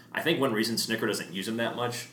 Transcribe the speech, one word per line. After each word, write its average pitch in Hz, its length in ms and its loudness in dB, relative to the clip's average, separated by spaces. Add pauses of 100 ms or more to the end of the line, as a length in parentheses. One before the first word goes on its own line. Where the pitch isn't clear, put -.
(120)
I - 80 -2
think 165 200 4
one 131 120 4
reason 110 240 2
Snitker 113 300 0
doesn't 87 260 -2
use 95 160 -4
him 113 100 -2
that - 180 -2
much 120 360 -4